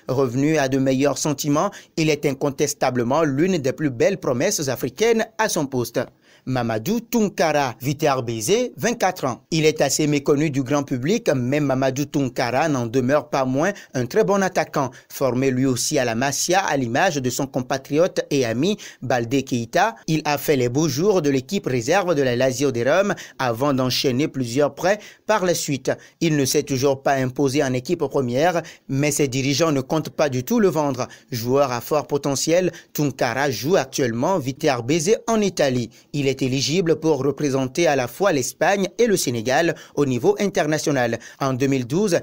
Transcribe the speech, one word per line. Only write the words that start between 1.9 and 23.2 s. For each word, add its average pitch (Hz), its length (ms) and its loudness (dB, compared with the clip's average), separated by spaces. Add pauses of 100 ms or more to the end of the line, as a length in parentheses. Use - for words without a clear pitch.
il 160 140 2
est 151 160 0
incontestablement 135 960 0
l'une 160 340 0
des 131 140 -2
plus 147 180 -2
belles 147 300 0
promesses 143 480 -2
africaines 214 580 0 (120)
à 220 100 0
son 160 180 -2
poste. 123 360 -4 (460)
Mamadou 123 540 -2
Tunkara, 160 800 0
Viter 139 360 0 (100)
Bézé, 120 500 0
vingt-quatre 190 500 -2
ans. 117 260 -4
Il 160 120 2
est 156 160 4
assez 151 280 2
méconnu 147 420 2
du 135 140 -2
grand 143 180 0
public, 143 540 -2
mais 131 240 0
Mamadou 135 460 0
Tunkara 135 600 -2
n'en 127 200 0
demeure 135 420 2
pas 135 160 0
moins 143 280 0 (200)
un 123 140 -2
très 180 160 2
bon 196 180 2
attaquant. 160 480 -2 (180)
Formé 131 440 0
lui 127 160 2
aussi 131 320 0
à 123 60 0
la 113 100 -2
Masia, 143 460 0
à 165 160 -2
l'image 143 400 0
de 127 120 -2
son 143 160 -4
compatriote 143 760 -2 (100)
et 139 120 2
ami 135 340 0 (260)
Baldé 127 400 0
Keita, 170 520 0 (120)
il 156 180 0
a 147 140 0
fait 151 160 2
les 123 120 2
beaux 147 200 0
jours 180 340 2
de 143 80 0
l'équipe 139 380 -2
réserve 151 480 0
de 143 80 2
la 123 120 2
Lazio 131 360 2
de 117 180 0
Rome 190 240 2 (240)